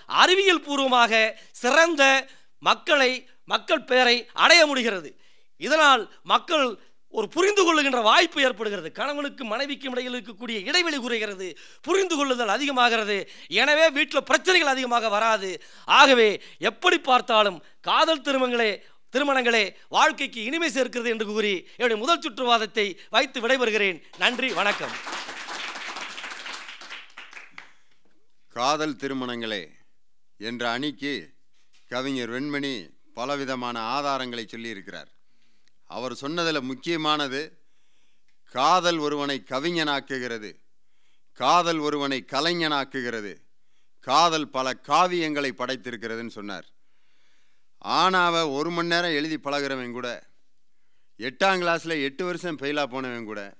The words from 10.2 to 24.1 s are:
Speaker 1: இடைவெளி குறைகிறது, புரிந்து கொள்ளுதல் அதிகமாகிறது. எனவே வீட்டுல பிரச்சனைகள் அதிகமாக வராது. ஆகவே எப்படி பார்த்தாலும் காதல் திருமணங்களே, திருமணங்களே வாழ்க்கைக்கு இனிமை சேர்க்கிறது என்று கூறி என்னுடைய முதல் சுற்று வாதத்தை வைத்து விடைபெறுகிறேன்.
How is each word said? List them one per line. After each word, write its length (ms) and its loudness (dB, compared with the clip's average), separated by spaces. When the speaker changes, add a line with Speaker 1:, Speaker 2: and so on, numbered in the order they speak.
Speaker 1:
இடைவெளி 300 0
குறைகிறது, 600 -6
புரிந்து 340 0
கொள்ளுதல் 320 0
அதிகமாகிறது. 840 0
எனவே 440 4
வீட்டுல 260 -2
பிரச்சனைகள் 540 2
அதிகமாக 380 -2
வராது. 540 0
ஆகவே 560 6
எப்படி 420 0
பார்த்தாலும் 640 2
காதல் 400 2
திருமணங்களே, 580 0
திருமணங்களே 640 2
வாழ்க்கைக்கு 540 0
இனிமை 280 -2
சேர்க்கிறது 380 -2
என்று 160 -2
கூறி 420 -2
என்னுடைய 180 0
முதல் 260 0
சுற்று 240 -6
வாதத்தை 540 0
வைத்து 320 0
விடைபெறுகிறேன். 600 0